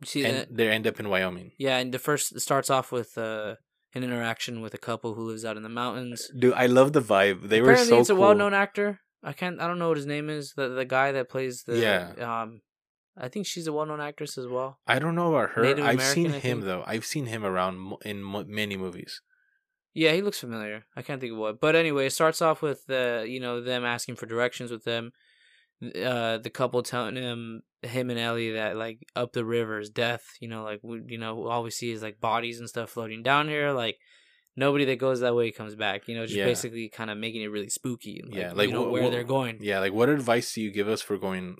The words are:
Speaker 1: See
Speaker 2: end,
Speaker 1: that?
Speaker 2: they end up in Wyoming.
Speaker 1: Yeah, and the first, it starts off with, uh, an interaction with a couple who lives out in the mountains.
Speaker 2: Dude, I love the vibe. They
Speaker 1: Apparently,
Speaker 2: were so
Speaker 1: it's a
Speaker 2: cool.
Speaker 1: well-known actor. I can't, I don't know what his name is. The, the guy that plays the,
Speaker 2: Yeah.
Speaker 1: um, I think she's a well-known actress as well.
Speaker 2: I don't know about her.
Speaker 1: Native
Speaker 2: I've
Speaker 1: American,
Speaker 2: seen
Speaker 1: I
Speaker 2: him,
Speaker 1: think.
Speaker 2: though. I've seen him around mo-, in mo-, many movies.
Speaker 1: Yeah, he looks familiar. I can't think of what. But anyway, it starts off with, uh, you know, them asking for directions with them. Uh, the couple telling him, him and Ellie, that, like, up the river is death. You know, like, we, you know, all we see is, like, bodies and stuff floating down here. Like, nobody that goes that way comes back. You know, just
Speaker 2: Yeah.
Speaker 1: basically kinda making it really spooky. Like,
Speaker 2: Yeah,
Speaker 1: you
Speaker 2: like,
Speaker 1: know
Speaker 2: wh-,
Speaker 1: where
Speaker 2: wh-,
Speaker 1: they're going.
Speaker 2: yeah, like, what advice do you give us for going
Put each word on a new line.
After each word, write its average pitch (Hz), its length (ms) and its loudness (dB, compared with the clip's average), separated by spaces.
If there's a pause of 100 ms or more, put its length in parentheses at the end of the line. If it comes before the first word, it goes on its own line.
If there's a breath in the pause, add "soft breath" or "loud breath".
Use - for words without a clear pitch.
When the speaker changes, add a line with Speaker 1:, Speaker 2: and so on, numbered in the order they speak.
Speaker 1:
See 143 200 -2
Speaker 2:
end, 120 140 2
Speaker 1:
that? 120 180 -8
Speaker 2:
they 113 140 4
end 110 180 2
up 104 100 -2
in 107 100 -6
Wyoming. 92 500 0
Speaker 1:
Yeah, 135 200 2
and 127 160 -2
the 127 60 -6
first, - 340 0
it 127 60 -8
starts 139 300 0
off 131 200 2
with, 120 260 -4
uh, 110 380 -4 (400)
an 127 80 -4
interaction 117 600 -4
with 110 120 -10
a 110 40 -12
couple 113 360 -4
who 113 140 -6
lives 110 160 -8
out 110 120 -6
in 107 60 -10
the 110 60 -12
mountains. 120 680 -6
Speaker 2:
Dude, 123 180 6
I 127 120 6
love 131 260 8
the 147 100 6
vibe. 98 460 4
They 110 120 6
Speaker 1:
Apparently, 240 240 10
Speaker 2:
were 233 120 8
so - 40 10
Speaker 1:
it's - 100 4
a 196 40 6
Speaker 2:
cool. 185 80 6
Speaker 1:
well-known 202 320 8
actor. 202 460 0 (220)
I 147 120 -8
can't, 180 260 -6
I 170 80 -2
don't 175 100 -2
know 170 100 0
what 156 100 2
his 143 80 -6
name 147 240 -4
is. 147 260 -8
The, 131 140 -2
the 131 160 -2
guy 135 260 2
that 131 160 -2
plays 131 360 -6
the, 117 140 -2
Speaker 2:
Yeah. 113 640 0
Speaker 1:
um, 110 200 -12 (520)
I 131 140 -10
think 196 180 -6
she's 165 200 -8
a 156 80 -2
well-known 151 260 -4
actress 147 380 -10
as 127 80 -8
well. 127 400 -6
Speaker 2:
I 120 120 2
don't 165 160 0
know 170 200 2
about 113 160 4
her. 113 120 0
Speaker 1:
Native 139 220 4
Speaker 2:
I've 131 120 4
Speaker 1:
American, 135 180 2
Speaker 2:
seen 170 180 4
Speaker 1:
I 139 60 -4
Speaker 2:
him, - 20 -8
Speaker 1:
think. 123 240 -2
Speaker 2:
though. 92 220 -2
I've 110 180 -4
seen 143 220 -4
him 110 180 -4
around 92 340 0
mo-, 95 280 -10
in 101 160 -6
mo-, 98 260 -6
many 104 300 -4
movies. 92 420 -10 (720)
Speaker 1:
Yeah, 160 200 2
he 185 100 0
looks 202 180 -4
familiar. 110 460 -8 (100)
I - 60 -8
can't 139 180 -8
think 117 140 -8
of 110 40 -8
what. 107 220 -4
But 156 160 4
anyway, 147 300 2
it 127 80 -2
starts 160 260 2
off 160 220 2
with, 143 260 -4
uh, 120 380 0
you 127 140 -8
know, 123 200 -4
them 123 240 -2
asking 120 320 -4
for - 80 -12
directions 120 460 -2
with 113 140 -8
them. 117 280 -4 (720 soft breath)
Uh, 117 560 -2
the 117 120 -12
couple 123 320 -2
telling 120 340 -4
him, 117 460 -8 (200)
him 127 260 -4
and 120 100 -4
Ellie, 117 340 -2
that, 110 240 -2
like, 113 240 -8 (160)
up 123 180 -2
the 120 100 0
river 113 360 -2
is 104 100 -10
death. 117 340 -2 (160)
You 117 80 -12
know, 113 140 -10
like, 107 200 -8
we, 113 240 -10
you 117 120 -10
know, 113 300 -8
all 117 160 0
we 113 80 -8
see 117 180 -6
is, 110 120 -8
like, 110 180 -12
bodies 117 400 -2
and 117 80 -12
stuff 113 220 -8
floating 113 340 -10
down 147 240 4
here. 147 240 0
Like, 117 240 -2 (580 soft breath)
nobody 139 300 4
that 131 160 2
goes 131 200 2
that 120 140 2
way 117 160 2
comes 107 240 -10
back. 104 320 -2
You 117 80 -8
know, 113 100 -6
just 104 120 -4
Speaker 2:
Yeah. 98 80 2
Speaker 1:
basically 117 440 0
kinda 107 280 -8
making 110 260 -6
it 107 60 -6
really 104 200 -6
spooky. - 560 -6
Like, - 120 -16
Speaker 2:
Yeah, 90 140 -4
Speaker 1:
you 87 60 -10
Speaker 2:
like, 104 140 4
Speaker 1:
know 123 140 0
Speaker 2:
wh-, 110 80 0
Speaker 1:
where 123 160 2
Speaker 2:
wh-, - 20 2
Speaker 1:
they're 120 140 -2
going. 123 360 0
Speaker 2:
yeah, 101 200 0
like, 95 120 2
what 117 160 4
advice 123 460 2
do 113 60 -4
you 107 100 -2
give 101 160 0
us 107 160 0
for 101 160 -2
going 92 420 -4